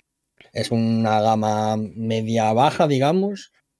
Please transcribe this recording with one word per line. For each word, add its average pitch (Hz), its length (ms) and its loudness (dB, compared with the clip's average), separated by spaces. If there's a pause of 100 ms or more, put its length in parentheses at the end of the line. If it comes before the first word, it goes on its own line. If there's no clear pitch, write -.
(520)
es - 180 -6
una 113 520 2
gama 110 560 0
media 110 760 -2
baja, 147 340 2
digamos, 165 680 -2 (280)